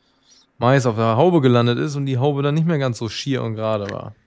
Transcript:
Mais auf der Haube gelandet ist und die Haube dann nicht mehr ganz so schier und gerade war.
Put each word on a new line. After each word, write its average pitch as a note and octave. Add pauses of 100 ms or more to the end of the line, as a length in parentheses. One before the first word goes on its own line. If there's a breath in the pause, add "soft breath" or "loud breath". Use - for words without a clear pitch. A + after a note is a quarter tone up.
(580 soft breath)
Mais B2+
auf A2
der A2+
Haube E3+
gelandet A#2+
ist C#3+
und C#3+
die C3
Haube C#3
dann C#3+
nicht D#3+
mehr E3
ganz B2+
so A2+
schier B2+
und A2+
gerade A2
war. - (120)